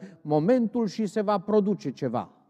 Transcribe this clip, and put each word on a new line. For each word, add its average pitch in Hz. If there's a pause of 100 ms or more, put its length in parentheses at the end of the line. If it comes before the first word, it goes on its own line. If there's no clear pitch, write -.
(220)
momentul 220
și 214
se 202
va 202
produce 202
ceva. 117 (180)